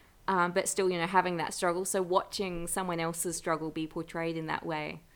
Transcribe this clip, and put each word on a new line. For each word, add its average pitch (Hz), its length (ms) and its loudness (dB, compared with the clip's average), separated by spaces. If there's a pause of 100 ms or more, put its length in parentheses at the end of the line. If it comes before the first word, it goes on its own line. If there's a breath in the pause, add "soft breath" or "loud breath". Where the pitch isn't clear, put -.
(280 soft breath)
um, 180 240 4
but 185 160 2
still, 190 220 2
you 180 80 0
know, 165 80 2
having 180 320 4
that 160 160 -2
struggle. 180 320 0
So 190 160 0
watching 180 640 0
someone 180 340 -2
else's 165 380 -2
struggle 160 320 0
be 160 160 -2
portrayed 165 520 -4
in 160 100 -4
that 156 180 -2
way, 156 360 -4 (140)